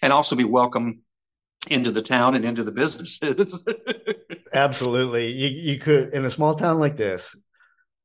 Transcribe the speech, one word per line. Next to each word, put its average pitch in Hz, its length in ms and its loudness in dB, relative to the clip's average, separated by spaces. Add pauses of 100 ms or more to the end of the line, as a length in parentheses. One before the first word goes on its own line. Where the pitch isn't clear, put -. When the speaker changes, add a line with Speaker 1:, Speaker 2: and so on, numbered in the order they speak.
Speaker 1:
and 139 100 4
also 143 240 2
be 123 80 4
welcome 120 580 0 (680)
into 123 220 2
the 107 100 0
town 127 340 2
and 113 120 0
into 117 180 -2
the 104 80 -6
businesses. 151 920 -2 (460)
<laughs> - 460 -12
Speaker 2:
Absolutely. 127 760 0
You, 131 180 -4 (240)
you 143 60 -4
could, 143 360 2
in 135 100 -2
a 123 60 -2
small 156 240 0
town 160 240 0
like 151 180 2
this, 98 400 -4 (680)